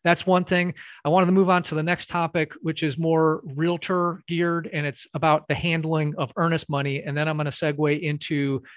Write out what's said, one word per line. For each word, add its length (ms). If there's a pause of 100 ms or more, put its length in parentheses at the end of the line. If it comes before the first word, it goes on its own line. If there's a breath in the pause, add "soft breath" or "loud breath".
that's 200
one 200
thing. 280 (300 loud breath)
I 60
wanted 180
to 60
move 160
on 140
to 120
the 80
next 240
topic, 540
which 220
is 140
more 460
realtor 880
geared, 420
and 140
it's 280
about 360
the 60
handling 640
of 200
earnest 320
money. 340
And 140
then 100
I'm 100
gonna 140
segue 500
into 600 (140)